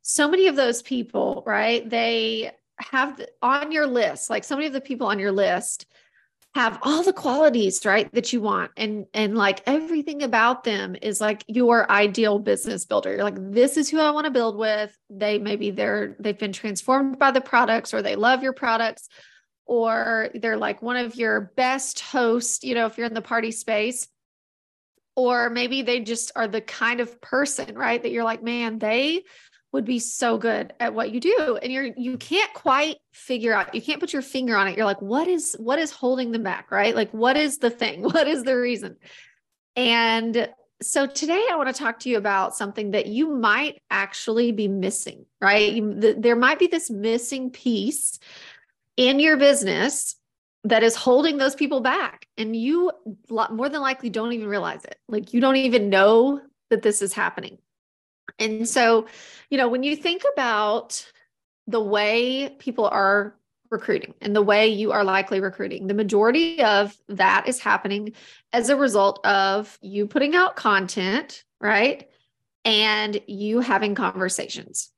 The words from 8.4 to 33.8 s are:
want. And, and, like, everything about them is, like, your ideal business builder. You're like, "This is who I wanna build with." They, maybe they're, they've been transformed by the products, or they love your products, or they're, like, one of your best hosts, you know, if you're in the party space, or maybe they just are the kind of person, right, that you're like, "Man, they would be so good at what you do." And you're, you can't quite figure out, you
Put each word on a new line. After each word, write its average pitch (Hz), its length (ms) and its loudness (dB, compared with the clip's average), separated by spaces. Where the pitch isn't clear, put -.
want. 196 380 -2
And, 214 340 -6
and, 214 240 0
like, 196 300 2
everything 302 560 -2
about 247 420 2
them 196 380 -4
is, 214 180 -4
like, 214 260 -2
your 233 440 4
ideal 208 480 2
business 202 480 -2
builder. 190 260 0
You're 202 120 -2
like, 202 120 -4
"This 254 240 4
is 294 140 0
who 311 100 0
I 302 100 4
wanna 302 200 -2
build 226 260 0
with." 214 400 -2
They, 208 280 -2
maybe 208 320 -4
they're, 208 480 -4
they've 208 200 -4
been 202 160 -6
transformed 262 640 -2
by 269 120 6
the 254 120 2
products, 233 500 0
or 220 80 -2
they 196 160 -4
love 247 260 2
your 262 120 -4
products, 226 540 -2
or 226 680 0
they're, 220 220 -2
like, 214 240 -4
one 240 160 -4
of 240 180 -4
your 214 420 -2
best 262 440 -2
hosts, 240 640 -2
you 254 100 -4
know, 233 120 2
if 220 100 -6
you're 233 100 -6
in 226 80 -6
the 220 60 -4
party 226 320 -4
space, 226 560 -4
or 247 360 2
maybe 247 320 -2
they 240 180 0
just 226 340 -6
are 226 140 -2
the 220 140 -4
kind 240 380 -2
of 233 200 -6
person, 285 560 -4
right, 240 260 -2
that 240 100 -4
you're 233 120 -2
like, 226 180 -4
"Man, 233 360 -4
they 262 460 0
would 269 120 -2
be 240 160 -2
so 233 360 -2
good 226 440 -4
at 233 140 -2
what 220 180 -4
you 240 80 -4
do." 311 420 2
And 254 100 -6
you're, 262 120 -4
you 254 220 -6
can't 392 360 -2
quite 294 420 0
figure 233 420 -2
out, 202 180 -2
you 233 80 -6